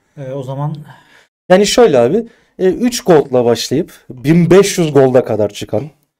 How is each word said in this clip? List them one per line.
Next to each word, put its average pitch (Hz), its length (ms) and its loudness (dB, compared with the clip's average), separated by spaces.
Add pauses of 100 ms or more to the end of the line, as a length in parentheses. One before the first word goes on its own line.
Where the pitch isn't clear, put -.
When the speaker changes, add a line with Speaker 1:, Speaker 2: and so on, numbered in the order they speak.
(160)
Speaker 1:
Ee, 131 160 -14
o 139 100 -10
zaman 139 340 -10 (720)
Speaker 2:
Yani 196 160 4
şöyle 208 320 2
abi, 175 280 0 (320)
e, 185 100 -2
üç 240 360 -4
gold'la 135 400 2
başlayıp - 680 -4
bin 151 400 0
beş 196 280 4
yüz 156 140 -2
gold'a 131 320 4
kadar 107 260 -2
çıkan, 117 400 -8 (300)